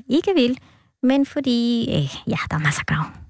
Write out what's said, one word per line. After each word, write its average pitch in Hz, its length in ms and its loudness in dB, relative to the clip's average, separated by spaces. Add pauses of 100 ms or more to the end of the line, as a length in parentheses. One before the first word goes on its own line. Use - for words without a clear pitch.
ikke 330 260 2
vil, 254 220 2 (460)
men 269 220 4
fordi, 240 560 0 (160)
øh, 143 180 -2 (120)
ja, 165 100 0 (120)
der - 60 -4
er 156 40 -2
masser 147 220 0
af - 40 -10
krav. 156 200 -2 (240)